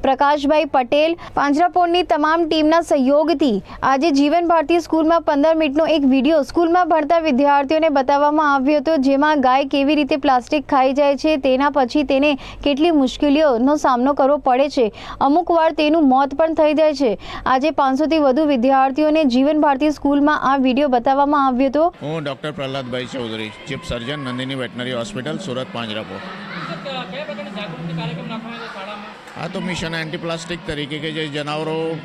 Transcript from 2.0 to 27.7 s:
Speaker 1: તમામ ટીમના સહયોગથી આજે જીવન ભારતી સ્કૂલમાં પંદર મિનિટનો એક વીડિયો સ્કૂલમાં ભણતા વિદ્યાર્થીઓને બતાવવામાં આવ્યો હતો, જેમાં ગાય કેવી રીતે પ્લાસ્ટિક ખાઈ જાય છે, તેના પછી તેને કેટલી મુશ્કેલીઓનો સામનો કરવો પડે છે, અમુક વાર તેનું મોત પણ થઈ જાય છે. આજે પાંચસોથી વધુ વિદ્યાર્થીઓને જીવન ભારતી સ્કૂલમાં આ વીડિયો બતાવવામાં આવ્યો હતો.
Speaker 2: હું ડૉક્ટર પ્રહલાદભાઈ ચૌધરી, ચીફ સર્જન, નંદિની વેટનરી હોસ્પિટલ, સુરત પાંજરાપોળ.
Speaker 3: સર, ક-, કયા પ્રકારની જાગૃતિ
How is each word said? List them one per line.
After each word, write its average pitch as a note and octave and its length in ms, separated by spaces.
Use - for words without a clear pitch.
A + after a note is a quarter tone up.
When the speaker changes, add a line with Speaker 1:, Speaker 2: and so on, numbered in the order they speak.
Speaker 1:
તમામ D#4+ 460
ટીમના D#4 320
સહયોગથી D4 800
આજે C4+ 280
જીવન D4 380
ભારતી E4+ 320
સ્કૂલમાં D#4+ 420
પંદર D#4 320
મિનિટનો D#4 320
એક D4+ 180
વીડિયો C4+ 380
સ્કૂલમાં E4+ 460
ભણતા D#4+ 300
વિદ્યાર્થીઓને C#4+ 720
બતાવવામાં C#4+ 680
આવ્યો C#4 240
હતો, D#4+ 180
જેમાં C#4 440
ગાય C4 240
કેવી C#4 300
રીતે D4 220
પ્લાસ્ટિક C4+ 520
ખાઈ C4+ 240
જાય C#4+ 240
છે, D#4 200
તેના C4+ 340
પછી C#4+ 320
તેને C#4 320
કેટલી D4 260
મુશ્કેલીઓનો C#4+ 880
સામનો C4+ 360
કરવો C#4 240
પડે C#4 320
છે, A#3 240
અમુક E4 300
વાર E4 220
તેનું D4+ 360
મોત C4+ 260
પણ D#4+ 200
થઈ D4+ 200
જાય D#4 200
છે. B3 240
આજે C4 240
પાંચસોથી C#4+ 480
વધુ C#4+ 260
વિદ્યાર્થીઓને C4+ 800
જીવન C4+ 360
ભારતી D4 300
સ્કૂલમાં C#4+ 600
આ C#4 40
વીડિયો C4 320
બતાવવામાં C4+ 580
આવ્યો C4 220
હતો. D#4 340
Speaker 2:
હું D#3 220
ડૉક્ટર D3 280
પ્રહલાદભાઈ C3 540
ચૌધરી, A2 440
ચીફ C3+ 200
સર્જન, B2 300
નંદિની C3 360
વેટનરી B2 380
હોસ્પિટલ, B2+ 460
સુરત B2+ 340
પાંજરાપોળ. G#2+ 460
Speaker 3:
સર, - 560
ક-, B3+ 400
કયા D4 100
પ્રકારની D4 260
જાગૃતિ E3+ 460